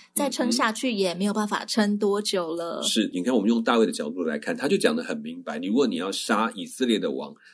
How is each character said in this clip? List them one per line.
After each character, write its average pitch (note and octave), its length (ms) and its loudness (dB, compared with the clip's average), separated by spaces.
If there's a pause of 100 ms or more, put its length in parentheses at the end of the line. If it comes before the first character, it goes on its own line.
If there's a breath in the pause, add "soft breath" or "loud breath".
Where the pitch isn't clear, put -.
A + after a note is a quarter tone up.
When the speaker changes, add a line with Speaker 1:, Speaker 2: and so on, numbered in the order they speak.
(140)
Speaker 1:
再 C#4+ 160 0
撑 B3+ 200 0
下 A#3 220 2
去 A#3 220 -2
也 F#3+ 200 2
没 F#3 120 0
有 G#3 80 0
办 G#3+ 120 0
法 G3+ 200 -2
撑 G#3 320 2
多 G#3 240 2
久 F3 320 -2
了。 E3+ 260 -6
Speaker 2:
嗯。 - 20 -6
是， - 300 0
你 F2+ 100 -4
看 B2 120 0
我 A#2 60 4
们 G2+ 100 4
用 A#2 120 4
大 A#2+ 140 6
卫 A2+ 80 6
的 F2 80 2
角 - 160 -6
度 F2 140 -6
来 D#2 160 -2
看， - 180 -4
他 - 100 -2
就 - 120 4
讲 D#2 180 2
得 E2 80 -4
很 F2+ 140 -4
明 D#2 240 -10
白， D#2 160 -8
如 F#2 160 -2
果 C3+ 120 4
你 F#2+ 100 -2
要 F#2 140 -4
杀 A2+ 440 0
以 F#2 100 -8
色 B2 220 -4
列 A2 120 4
的 F2 120 -2
王， C#2+ 240 -8 (200 soft breath)